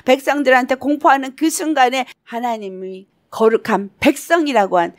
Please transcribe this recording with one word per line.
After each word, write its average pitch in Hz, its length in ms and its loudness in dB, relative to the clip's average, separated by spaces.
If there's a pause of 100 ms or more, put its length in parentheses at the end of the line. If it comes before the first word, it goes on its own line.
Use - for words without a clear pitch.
백성들한테 262 720 2
공포하는 269 600 0
그 320 140 0
순간에 269 560 0 (180)
하나님이 196 840 -10 (240)
거룩한 220 680 0
백성이라고 262 800 0
한 170 200 -2